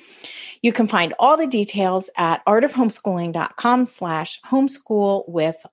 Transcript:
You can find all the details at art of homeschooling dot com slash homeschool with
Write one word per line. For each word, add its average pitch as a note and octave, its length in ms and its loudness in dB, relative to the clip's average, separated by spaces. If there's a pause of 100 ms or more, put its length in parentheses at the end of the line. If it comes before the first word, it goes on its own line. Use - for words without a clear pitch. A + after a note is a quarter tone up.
(640)
You A#3 100 2
can A3 140 2
find F3 320 0
all C#4+ 180 6
the D#4+ 100 0
details G3+ 680 -2
at E3 300 0
art A3 180 4
of C#4 80 0
homeschooling F#3+ 600 -2
dot - 240 -6
com B3 300 2
slash D#3+ 560 -6
homeschool G#3 840 0
with D#3+ 440 -2